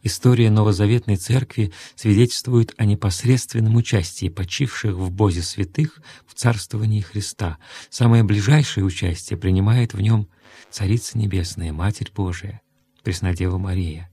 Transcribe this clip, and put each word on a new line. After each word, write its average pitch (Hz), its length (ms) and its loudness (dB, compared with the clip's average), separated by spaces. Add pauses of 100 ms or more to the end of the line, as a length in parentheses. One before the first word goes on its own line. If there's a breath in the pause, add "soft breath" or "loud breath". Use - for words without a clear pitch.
История 117 440 4
Новозаветной 107 640 2
Церкви 117 560 -2 (240 loud breath)
свидетельствует 117 800 2
о 113 60 0
непосредственном 113 920 2
участии 98 500 -2
почивших 98 680 -4
в 92 160 -4
Бозе 92 300 2
святых 101 600 -4 (260 loud breath)
в - 60 -20
царствовании 110 680 -2
Христа. 98 580 -6 (320 loud breath)
Самое 117 320 4
ближайшее 104 600 2
участие 92 560 -4
принимает 101 540 2
в 98 80 -4
нем 107 260 2 (420 loud breath)
Царица 107 480 -2
Небесная, 92 540 -4
Матерь 87 420 -4
Божия, 98 460 -6 (440)
Преснодева 90 540 -2
Мария. 92 560 -6